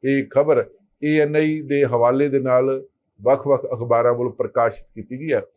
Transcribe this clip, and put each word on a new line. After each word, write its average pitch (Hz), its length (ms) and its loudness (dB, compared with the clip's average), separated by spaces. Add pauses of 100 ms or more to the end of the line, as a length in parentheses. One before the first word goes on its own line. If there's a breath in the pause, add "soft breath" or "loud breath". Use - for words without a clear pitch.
ਇਹ 135 260 0
ਖਬਰ 139 360 2 (380)
ਏ 151 160 2
ਐਨ 151 160 0
ਆਈ 156 260 0
ਦੇ 143 240 0
ਹਵਾਲੇ 123 440 2
ਦੇ 135 100 0
ਨਾਲ 131 460 0 (360)
ਵੱਖ-ਵੱਖ 135 440 0
ਅਖਬਾਰਾਂ 120 480 0
ਵੱਲੋਂ 123 200 -4
ਪ੍ਰਕਾਸ਼ਿਤ - 640 -4
ਕੀਤੀ 120 240 -14
ਗਈ 151 140 -4
ਹੈ। 107 80 0 (160)